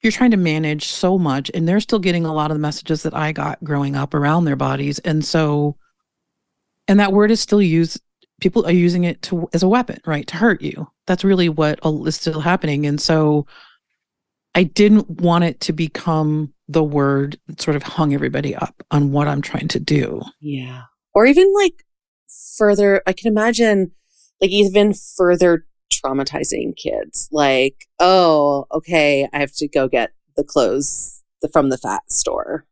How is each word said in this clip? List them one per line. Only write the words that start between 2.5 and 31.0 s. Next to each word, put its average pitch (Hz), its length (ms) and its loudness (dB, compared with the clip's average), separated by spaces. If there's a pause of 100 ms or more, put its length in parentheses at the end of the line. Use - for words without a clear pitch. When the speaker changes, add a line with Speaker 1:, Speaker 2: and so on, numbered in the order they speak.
Speaker 1:
of 156 40 -2
the 151 60 -2
messages 151 420 -4
that 156 120 -6
I 156 160 -2
got 147 320 -6
growing 143 320 -2
up 139 180 -4
around 156 320 2
their 143 120 0
bodies. 139 420 -4
And 156 240 -2
so, 147 540 -2 (1080)
and 202 120 6
that 196 140 2
word 208 180 4
is 226 80 2
still 208 220 2
used. 165 400 0 (400)
People 190 240 0
are 170 60 0
using 175 340 2
it - 180 -6
to, 170 300 -6
as 170 100 2
a 185 60 4
weapon, 247 360 0
right? 147 220 -4
To - 100 -14
hurt 208 240 2
you. 147 260 -10 (200)
That's 185 160 -2
really 185 260 2
what 151 340 -2
a-, 156 220 -2
is 151 120 -2
still 156 240 -6
happening. 151 440 -2
And 147 140 -2
so 151 480 2 (1080)
I 180 80 4
didn't 208 460 4
want 175 360 2
it - 160 -4
to - 120 -4
become 156 800 -2 (140)
the 156 160 0
word 143 640 0
that - 140 -14
sort 151 160 -2
of 135 60 -6
hung 151 300 -2
everybody 139 420 -4
up - 360 -10
on 143 200 2
what 143 160 0
I'm 143 140 -2
trying 147 280 -8
to - 100 -4
do. - 420 -2 (200)
Speaker 2:
Yeah. 127 420 -10 (300)
Or 214 120 6
even, 370 280 6
like, 392 300 0 (760)
further, 202 480 2
I 190 80 -2
can - 180 -4
imagine, 214 600 2 (500)
like, 190 100 2
even 202 420 4
further 180 720 0 (280)
traumatizing 135 840 -6
kids. - 560 -6
Like, 135 540 0 (140)
"Oh, 156 720 4
okay, 147 600 0
I 143 60 -6
have 143 180 -4
to 151 100 -4
go 139 200 0
get 123 240 -2 (260)
the 143 60 -2
clothes - 800 -2 (180)